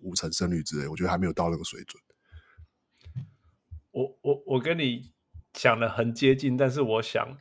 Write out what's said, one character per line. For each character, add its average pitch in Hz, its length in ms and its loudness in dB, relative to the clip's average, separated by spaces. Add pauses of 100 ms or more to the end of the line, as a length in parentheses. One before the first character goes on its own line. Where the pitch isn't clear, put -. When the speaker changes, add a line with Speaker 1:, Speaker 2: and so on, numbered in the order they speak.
Speaker 1:
五 92 140 -6
成 80 180 -4
胜 90 160 0
率 82 140 0
之 73 180 -6
类， 69 60 -4
我 78 80 -8
觉 85 80 -4
得 90 80 2
还 90 80 2
没 92 80 2
有 80 60 0
到 85 160 0
那 85 80 0
个 82 60 -6
水 - 200 -10
准。 - 180 -20 (1900)
Speaker 2:
我， 135 300 -4
我， 139 260 2
我 131 120 2
跟 165 200 0
你 127 320 -2 (420)
想 117 260 4
的 117 80 2
很 113 240 0
接 135 240 6
近， 135 220 0
但 131 140 4
是 139 100 0
我 110 180 2
想， - 420 -2